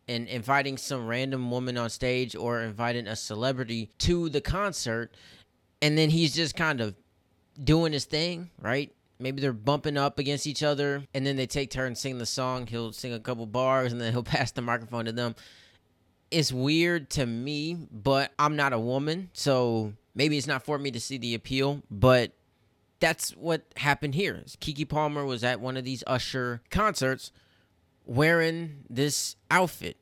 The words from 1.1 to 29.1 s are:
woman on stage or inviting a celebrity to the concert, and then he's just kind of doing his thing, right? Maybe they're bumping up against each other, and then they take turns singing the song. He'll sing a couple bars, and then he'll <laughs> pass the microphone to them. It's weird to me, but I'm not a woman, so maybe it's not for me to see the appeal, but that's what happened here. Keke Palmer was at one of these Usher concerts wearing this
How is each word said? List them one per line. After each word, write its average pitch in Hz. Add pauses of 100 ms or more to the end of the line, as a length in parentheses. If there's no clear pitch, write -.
woman 123
on 117
stage 127
or 117
inviting 117
a 107
celebrity 117
to 175
the 139
concert, 147 (720)
and 151
then 156
he's 160
just 156
kind 156
of 104 (680)
doing 156
his 135
thing, 170 (100)
right? 139 (300)
Maybe 135
they're 139
bumping 143
up 143
against 143
each 147
other, 143 (100)
and 135
then 139
they 131
take 139
turns 131
singing 131
the 117
song. 127
He'll 117
sing 127
a 117
couple 117
bars, 127
and 120
then 117
he'll 120
<laughs> -
pass 135
the 131
microphone 117
to 113
them. 117 (960)
It's 156
weird 156
to 143
me, 147 (160)
but 135
I'm 151
not 143
a 117
woman, 147
so 117 (240)
maybe 147
it's 131
not 139
for 151
me 139
to 113
see 135
the 120
appeal, 135
but 120 (720)
that's 160
what 160 (100)
happened 143
here. 175 (200)
Keke 147
Palmer 147
was 123
at 123
one 127
of 131
these 127
Usher 123
concerts 175 (720)
wearing 160
this 135 (160)